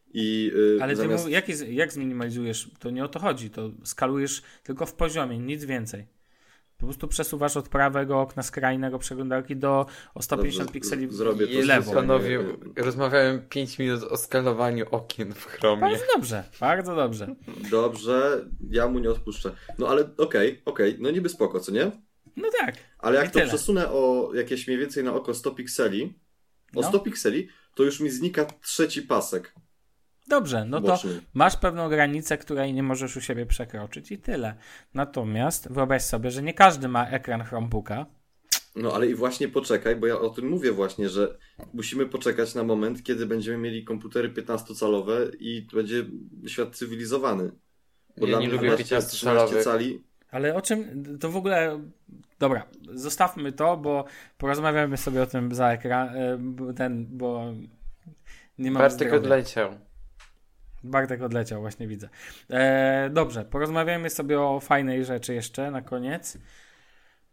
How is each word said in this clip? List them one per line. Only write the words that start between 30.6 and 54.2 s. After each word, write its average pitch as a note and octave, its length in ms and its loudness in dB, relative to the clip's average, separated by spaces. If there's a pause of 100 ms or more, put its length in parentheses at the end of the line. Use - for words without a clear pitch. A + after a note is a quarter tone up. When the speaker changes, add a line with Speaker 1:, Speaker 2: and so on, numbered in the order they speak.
Speaker 2:
no C3+ 160 -2
to G3+ 60 0
Speaker 1:
Boczny. F3+ 340 0 (140)
Speaker 2:
masz E3+ 220 6
pewną E3+ 320 0
granicę, D3+ 500 2
której C#3 360 -2
nie C3 80 0
możesz C3 340 -2
u C3 40 -6
siebie A#2+ 260 -4
przekroczyć A#2 680 -2
i G3+ 60 -8
tyle. A#2+ 360 -4 (400)
Natomiast C3 760 -2
wyobraź C3 300 2
sobie, A#2+ 280 -2
że C3 120 -6
nie D#3+ 120 -4
każdy D#3 340 6
ma A#2+ 220 0
ekran B2 340 -4
Chromebooka. A#2 600 -4 (720)
Speaker 1:
No A2+ 180 -2
ale A#2+ 120 4
i A2+ 80 2
właśnie B2+ 340 0
poczekaj, A#2 480 2
bo A2+ 100 0
ja A#2 120 2
o A2+ 100 0
tym B2 200 -4
mówię D3 240 2
właśnie, G2 360 0
że G2 300 0 (360)
musimy B2 320 -4
poczekać A#2 480 -2
na A#2 100 -2
moment, A2 380 0
kiedy A2+ 240 -2
będziemy A2+ 320 -4
mieli A2+ 260 -6
komputery A2+ 460 -4
piętnastocalowe A2 960 -2 (120)
i A2+ 360 -8
będzie A2 300 0 (420)
świat - 300 -6
cywilizowany. A2+ 760 -2 (680)
Bo G#2+ 80 0
Speaker 3:
Ja G2+ 60 0
Speaker 1:
dla A2+ 80 4
Speaker 3:
nie B2 60 2
Speaker 1:
mnie B2 100 0
Speaker 3:
lubię B2 120 2
Speaker 1:
dwanaście A#2 260 2
Speaker 3:
piętnastocalowych. A#2 540 4
Speaker 1:
trzynaście A2 220 2
cali. A#2 340 0 (260)
Speaker 2:
Ale D3 240 -2
o F#3+ 80 -2
czym, G#3+ 420 -4 (140)
to E3 120 -4
w F3 60 -6
ogóle, E3 480 0 (540)
dobra, C3+ 280 2 (280)
zostawmy D3 580 0
to, E3 240 2
bo D3 280 0 (340)